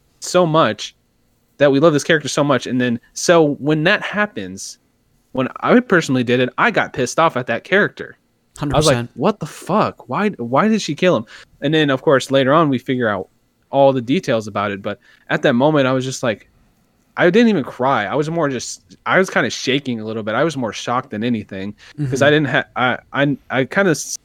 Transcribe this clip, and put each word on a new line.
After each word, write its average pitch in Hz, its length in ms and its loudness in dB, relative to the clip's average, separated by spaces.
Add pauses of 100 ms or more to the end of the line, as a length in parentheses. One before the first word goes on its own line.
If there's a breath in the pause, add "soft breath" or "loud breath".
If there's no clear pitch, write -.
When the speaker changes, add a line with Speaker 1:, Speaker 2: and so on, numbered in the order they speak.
(200)
Speaker 1:
so 180 240 2
much 151 500 0 (640)
that 143 120 6
we 139 100 4
love 160 120 6
this 143 120 0
character 147 240 0
so 151 140 0
much. 143 240 0
And 127 140 -2
then, 123 180 0 (160 soft breath)
so 160 420 2
when 151 280 -2
that 190 180 0
happens, 107 760 -8 (540)
when 131 160 -2 (120)
I 180 200 4
personally 143 440 2
did 123 160 2
it, 127 180 0
I 220 120 4
got 135 220 -2
pissed 131 280 -2
off 160 160 2
at 123 100 -6
that 113 180 -4
character. - 520 -2 (420)
Speaker 2:
Hundred 143 180 -4
percent. 151 200 4
Speaker 1:
I 117 40 -2
was - 20 -4
like, 120 120 -10
"What 185 260 -2
the 156 60 -10
fuck? - 600 -4
Why, 190 220 -2
why 127 380 0
did 220 140 0
she 151 120 -6
kill 175 220 2
him?" 107 100 -4 (340 loud breath)
And 143 120 -2
then, 156 180 2
of 131 120 -2
course, 139 280 2
later 135 220 4
on, 160 160 4
we 131 100 0
figure 123 300 -2
out 95 200 -4 (420)
all 139 220 4
the 131 80 -2
details 117 480 -2
about 104 220 -4
it. 101 120 -8
But 104 160 -8 (320 soft breath)
at 156 120 -8
that 151 100 2
moment, 139 340 2
I 131 60 0
was 131 120 -2
just 131 180 -10
like, 113 260 -4 (720)
I 165 120 4
didn't 226 180 4
even 170 160 0
cry. 123 420 -2
I 98 80 -6
was 151 160 -2
more 165 180 -2
just, - 480 -10 (100)
I 131 120 2
was 190 120 0
kinda 143 200 -2
shaking 123 500 -4
a 107 40 -10
little 110 180 -6
bit. 107 120 -4
I 131 100 0
was 156 120 -4
more 113 160 -6
shocked 123 380 -6
than 113 140 -6
anything 107 500 -6 (220 loud breath)
'cause 147 100 -4 (140)
Speaker 2:
Mm-hmm. 139 40 4
Speaker 1:
I 147 60 4
didn't 151 180 2
ha-, 139 160 -2 (120)
I, 120 220 0 (140)
I, 139 240 0 (140)
I 127 160 0
kinda 196 260 0
s-, - 320 -8